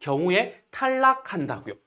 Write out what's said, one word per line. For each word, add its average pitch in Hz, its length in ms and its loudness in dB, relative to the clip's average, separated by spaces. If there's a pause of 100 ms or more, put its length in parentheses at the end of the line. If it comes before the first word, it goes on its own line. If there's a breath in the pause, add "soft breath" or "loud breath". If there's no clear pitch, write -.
경우에 180 720 0
탈락한다고요. 262 1040 -2 (120)